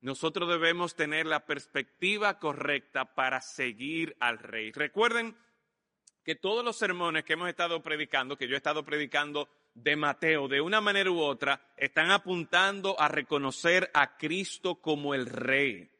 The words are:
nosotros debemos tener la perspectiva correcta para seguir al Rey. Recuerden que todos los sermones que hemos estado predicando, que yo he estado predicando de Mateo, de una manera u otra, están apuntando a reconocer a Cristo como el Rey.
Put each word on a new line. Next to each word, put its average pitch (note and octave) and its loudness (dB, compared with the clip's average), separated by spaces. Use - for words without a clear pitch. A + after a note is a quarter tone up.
nosotros D#3+ -2
debemos E3+ 2
tener D#3 0
la D3+ -2
perspectiva F#3 -2
correcta C#3 -4
para C3 0
seguir C#3 -6
al A#2 0
Rey. A2 -8
Recuerden A3+ 0
que D#3+ -4
todos G#3+ -2
los A#3 -4
sermones F3 0
que D#3+ 0
hemos F3 -4
estado E3+ -2
predicando, C#3+ -2
que C3 -6
yo B2+ 0
he - -2
estado D3 -2
predicando D3 -2
de C#3+ 0
Mateo, D3+ 0
de C#3 2
una G3 2
manera G3 2
u E3+ 0
otra, C#3 -2
están D#3 2
apuntando F#3+ 2
a D3+ 6
reconocer D3 2
a C#3+ 4
Cristo F3+ -4
como D3 0
el B2+ -2
Rey. B2+ 0